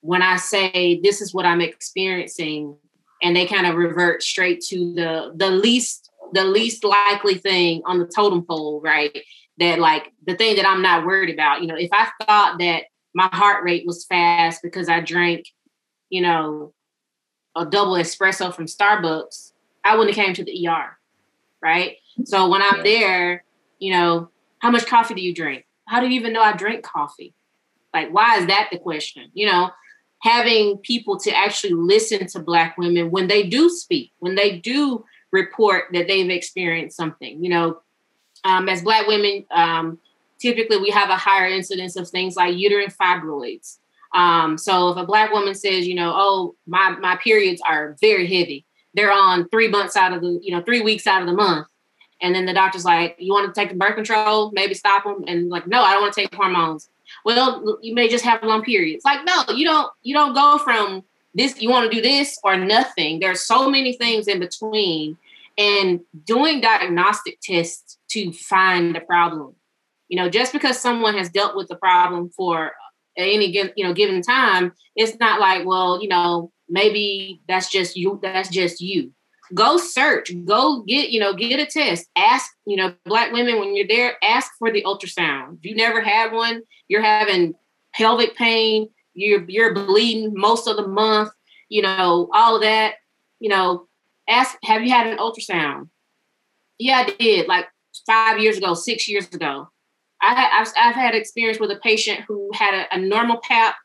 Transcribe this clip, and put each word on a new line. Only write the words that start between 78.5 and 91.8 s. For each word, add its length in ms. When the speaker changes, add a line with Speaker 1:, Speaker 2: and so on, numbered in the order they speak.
Speaker 1:
you." 320
Go 240
search, 540
go 380
get, 260
you 100
know, 140
get 260
a 60
test. 500
Ask, 340
you 120
know, 160
Black 280
women, 260
when 160
you're 120
there, 360
ask 340
for 140
the 120
ultrasound. 720
If 80
you 100
never 260
had 300
one, 300
you're 140
having 540
pelvic 420
pain, 540
you're, 340
you're 240
bleeding 600
most 320
of 100
the 100
month, 440
you 140